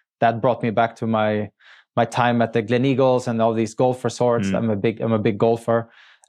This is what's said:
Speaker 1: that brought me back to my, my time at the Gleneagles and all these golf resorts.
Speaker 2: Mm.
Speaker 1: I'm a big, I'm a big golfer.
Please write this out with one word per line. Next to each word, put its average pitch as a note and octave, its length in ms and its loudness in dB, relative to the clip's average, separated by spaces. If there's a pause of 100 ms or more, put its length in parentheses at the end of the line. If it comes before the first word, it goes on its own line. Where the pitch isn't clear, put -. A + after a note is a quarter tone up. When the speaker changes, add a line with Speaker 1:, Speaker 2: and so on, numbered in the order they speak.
(200)
Speaker 1:
that A#2 220 0
brought B2 220 0
me A#2 80 0
back A#2 260 0
to A#2 100 -6
my, G#2+ 420 0 (460)
my A#2+ 100 2
time A#2+ 360 0
at A#2 120 0
the A#2 100 0
Gleneagles B2+ 640 0
and A#2 140 -2
all A2+ 120 2
these A2 220 -2
golf B2+ 280 0
resorts. A#2 460 0
Speaker 2:
Mm. F#2+ 60 -2
Speaker 1:
I'm A#2 140 -2
a G#2+ 60 0
big, G#2+ 240 -2
I'm A2+ 140 -2
a A2 60 2
big G#2 180 0
golfer. A#2 520 0 (400)